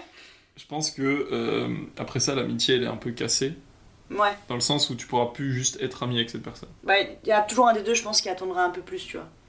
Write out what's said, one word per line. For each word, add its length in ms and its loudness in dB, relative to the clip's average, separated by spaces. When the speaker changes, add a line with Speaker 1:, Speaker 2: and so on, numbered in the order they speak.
Speaker 1:
Je 100 -20
pense 240 -2
que, 400 0
euh, 440 0
après 220 -4
ça, 160 2
l'amitié, 400 2
elle 80 4
est 40 -2
un 100 -4
peu 140 -6
cassée. 420 0
Speaker 2:
Ouais. 220 2
Speaker 1:
Dans 60 -2
le 60 -2
sens 280 2
où 60 -6
tu 120 -10
pourras 200 4
plus 260 -4
juste 280 -2
être 220 -4
ami 140 0
avec 120 2
cette 140 -10
personne. 260 -14
Speaker 2:
Bah, 160 4
il 280 -6
y 40 4
a 100 6
toujours 280 4
un 40 8
des 100 0
deux, 100 2
je 100 2
pense, 180 0
qui 80 -2
attendra 360 -2
un 40 2
peu 120 -8
plus, 240 -10
tu 120 -10
vois. 100 -12